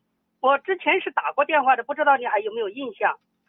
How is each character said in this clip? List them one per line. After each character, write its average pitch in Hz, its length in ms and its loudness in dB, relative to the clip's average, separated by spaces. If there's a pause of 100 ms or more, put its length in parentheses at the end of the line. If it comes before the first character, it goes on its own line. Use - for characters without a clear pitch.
(400)
我 269 180 2
之 370 180 -4
前 359 240 0
是 370 100 -8
打 - 220 -4
过 277 140 0
电 294 180 2
话 262 100 4
的， 233 80 -2
不 285 120 -8
知 294 100 -2
道 277 140 6
你 - 80 -8
还 214 140 -2
有 214 120 -4
没 226 80 -6
有 208 80 -4
印 240 240 -10
象？ 185 240 -2 (320)